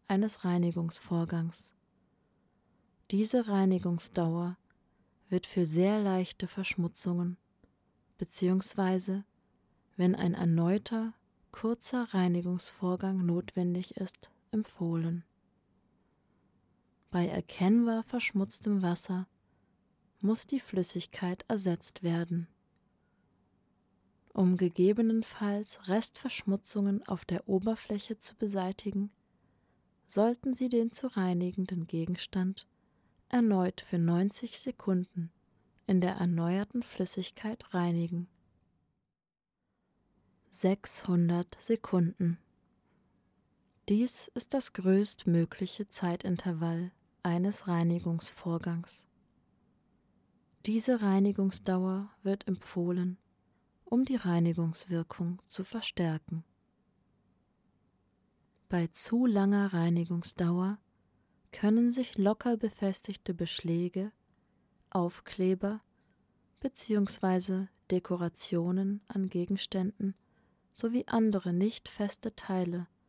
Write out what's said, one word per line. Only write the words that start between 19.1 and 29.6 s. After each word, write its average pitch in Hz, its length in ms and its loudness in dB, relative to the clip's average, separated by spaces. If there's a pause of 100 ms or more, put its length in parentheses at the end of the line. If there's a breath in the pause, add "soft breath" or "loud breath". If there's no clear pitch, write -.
muss 214 260 0
die 277 140 -2
Flüssigkeit - 880 -4
ersetzt 190 540 -2
werden. 170 440 -2 (1900)
Um 180 240 4
gegebenenfalls 208 1300 2
Restverschmutzungen 202 1200 -2
auf 180 160 -4
der - 240 -4
Oberfläche 208 680 -2
zu - 180 -14
beseitigen, 196 720 -4 (960)